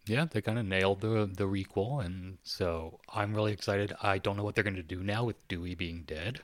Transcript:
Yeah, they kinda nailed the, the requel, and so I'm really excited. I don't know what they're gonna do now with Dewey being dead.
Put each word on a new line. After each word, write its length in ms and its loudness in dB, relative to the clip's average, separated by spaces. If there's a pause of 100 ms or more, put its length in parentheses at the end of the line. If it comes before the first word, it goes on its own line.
Yeah, 260 2
they 100 0
kinda 220 0
nailed 380 4
the, 240 4
the 200 0
requel, 600 0
and 380 -6
so 580 -4 (120)
I'm 200 0
really 180 2
excited. 500 0
I 160 4
don't 200 0
know 60 -2
what 120 -2
they're 80 4
gonna 180 -2
do 220 -6
now 220 0
with 240 -4
Dewey 260 -4
being 280 -6
dead. 400 -6